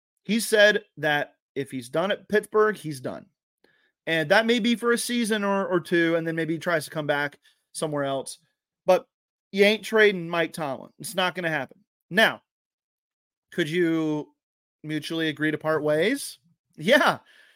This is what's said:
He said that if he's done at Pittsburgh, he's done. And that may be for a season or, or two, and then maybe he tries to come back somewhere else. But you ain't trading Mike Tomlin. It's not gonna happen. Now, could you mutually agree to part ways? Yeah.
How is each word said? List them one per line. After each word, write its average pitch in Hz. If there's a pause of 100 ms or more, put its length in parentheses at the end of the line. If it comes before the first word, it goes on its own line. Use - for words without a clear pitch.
(240)
He 214
said 208 (140)
that 147 (200)
if 135
he's 127
done 160
at -
Pittsburgh, 214
he's 151
done. 95 (800)
And 160
that 214
may 240
be 233
for 233
a 233
season 220
or, 196
or 180
two, 170
and 165
then 165
maybe 160
he 165
tries 160
to -
come 151
back 143 (320)
somewhere 147
else. 135 (460)
But 185 (440)
you 196
ain't 208
trading 208
Mike 170
Tomlin. 139
It's -
not 180
gonna 175
happen. 143 (320)
Now, 170 (1120)
could 165
you 160 (560)
mutually 156
agree 151
to 151
part 156
ways? 165 (380)
Yeah. 220 (360)